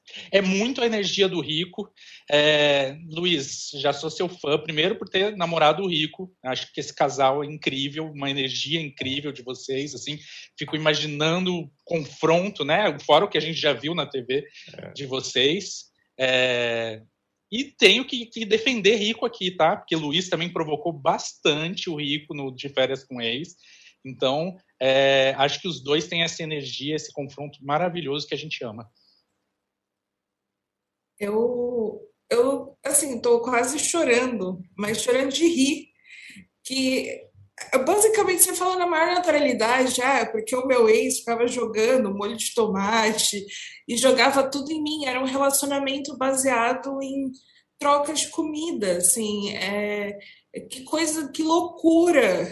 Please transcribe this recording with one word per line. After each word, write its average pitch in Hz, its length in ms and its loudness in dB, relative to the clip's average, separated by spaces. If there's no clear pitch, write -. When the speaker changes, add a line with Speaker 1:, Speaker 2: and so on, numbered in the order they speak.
Speaker 1:
é 196 100 6
muito 202 380 0
a 240 60 2
energia 196 420 2
do 180 140 -2
Rico. 170 500 -6
É... 147 640 4
Luiz, 160 640 -4
já 143 180 0
sou 156 180 -6
seu 175 200 -4
fã, 151 280 -2
primeiro 160 380 -2
por - 140 -10
ter 202 260 0
namorado 165 480 2
o 190 60 -2
Rico. 156 420 -4
Acho 127 260 -6
que - 80 -8
esse - 160 -10
casal 139 480 2
é 143 40 -6
incrível, 147 580 -6
uma 143 240 -6
energia 139 500 -2
incrível 143 540 -6
de 131 80 -16
vocês, 131 520 -6
assim. 143 240 -8
Fico 151 200 -4
imaginando 156 760 0
o 156 160 -6
confronto, 165 800 0
né? 160 360 2
Fora - 260 6
o - 40 0
que - 80 0
a 151 40 2
gente 156 180 -4
já 143 140 2
viu 131 200 -4
na 151 120 -2
T 131 160 -6
V 131 240 -2
Speaker 2:
É. - 140 -14
Speaker 1:
de 139 140 -10
vocês. 135 840 -2
É... 120 840 0
e 254 140 -4
tenho 233 400 4
que, 240 220 -8
que 226 180 -10
defender 220 500 2
Rico 220 300 -2
aqui, 185 260 -6
tá? 180 240 2
Porque - 180 -6
o 160 60 2
Luiz 160 300 -2
também 170 180 -2
provocou 156 460 -4
bastante 160 960 -2
o 156 80 -4
Rico 147 360 -4
no 139 160 -6
De 127 200 -10
Férias 131 340 0
com 123 180 -12
Ex. 120 360 -6
Então, 143 520 -2
é, 135 560 6
acho 143 240 0
que 196 60 -6
os 139 140 -6
dois 147 260 0
têm 170 160 -2
essa 165 200 -4
energia, 143 500 -6
esse 151 200 -6
confronto 143 480 -12
maravilhoso 151 640 -2
que - 60 -6
a 143 40 -2
gente 151 240 -10
ama. 117 240 -10
Speaker 3:
Eu, 240 840 -2
eu, 254 540 0
assim, 269 380 0
tô 240 180 4
quase 254 400 0
chorando, 240 840 0
mas 208 240 -2
chorando 262 300 2
de 302 160 4
rir, 285 400 2
que 262 520 -2
basicamente 403 580 4
você 370 100 2
fala 359 220 0
na 359 100 0
maior 349 300 2
naturalidade, 262 840 2
ah, 254 240 2
porque - 280 -4
o 254 140 -2
meu 240 220 6
ex 254 300 4
ficava 233 280 0
jogando 226 640 0
molho 202 220 -4
de - 180 -6
tomate 208 920 0
e 240 80 -4
jogava 262 480 4
tudo 277 260 -4
em 311 140 -4
mim, 302 220 -4
era 254 160 -2
um 269 40 0
relacionamento 277 920 0
baseado 262 840 0
em 269 300 -4
troca 285 340 2
de - 160 -2
comida, 302 680 -2
assim, 208 580 0
é, 208 640 -4
que - 140 -14
coisa, 311 480 -2
que 320 120 -4
loucura, 330 1080 4